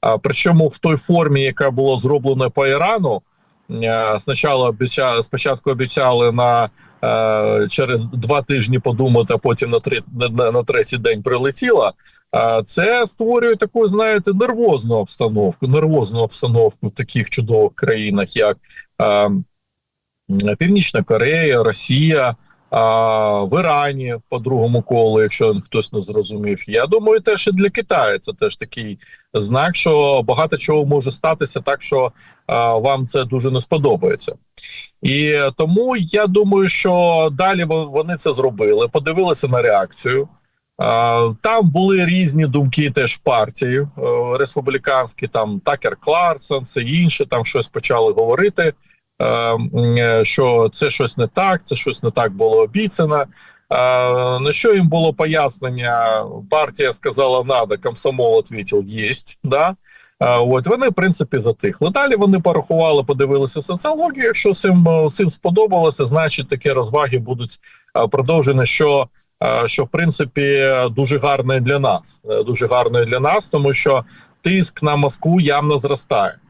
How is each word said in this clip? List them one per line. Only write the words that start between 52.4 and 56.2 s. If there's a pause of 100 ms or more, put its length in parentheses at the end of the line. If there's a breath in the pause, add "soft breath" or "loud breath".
обіцяно.
Е, (1120 loud breath)
на
що
їм
було
пояснення? (240)